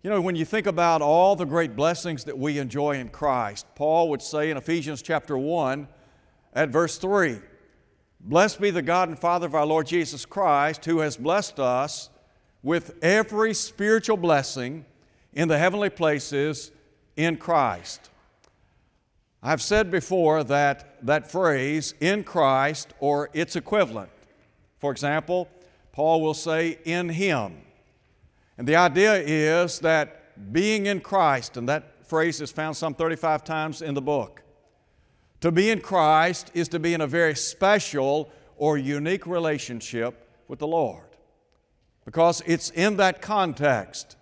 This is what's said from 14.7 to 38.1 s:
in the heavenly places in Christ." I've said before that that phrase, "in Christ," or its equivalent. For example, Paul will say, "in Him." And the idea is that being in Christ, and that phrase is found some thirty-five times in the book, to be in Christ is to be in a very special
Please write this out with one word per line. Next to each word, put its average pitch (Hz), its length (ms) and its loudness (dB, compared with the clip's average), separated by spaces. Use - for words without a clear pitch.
in 160 160 0
the 151 100 4
heavenly 190 320 2
places 151 800 -2
in 160 220 0
Christ." 127 720 -2
I've 143 180 0
said 208 300 2
before 160 540 2
that 139 600 -2
that 151 240 0
phrase, 151 680 0
"in 190 240 0
Christ," 139 760 0
or 143 340 0
its 165 220 -4
equivalent. 139 540 -2
For 143 120 -4
example, 156 560 -2
Paul 160 280 2
will 156 120 0
say, 160 520 -2
"in 175 240 -4
Him." 147 540 -2
And 120 80 -10
the 147 120 4
idea 180 380 6
is 156 640 0
that 151 760 -2
being 202 320 0
in 202 160 -2
Christ, 147 560 0
and 120 100 -6
that - 400 -6
phrase 160 320 0
is 147 100 -8
found 156 280 -6
some 160 160 -4
thirty-five 160 500 -2
times 156 380 -6
in 147 120 -6
the 139 80 -4
book, 131 400 -4
to 170 100 2
be 185 180 4
in 214 120 0
Christ 165 720 2
is 170 160 -4
to 170 100 -4
be 170 140 0
in 165 80 -2
a 151 60 0
very 160 280 2
special 151 960 0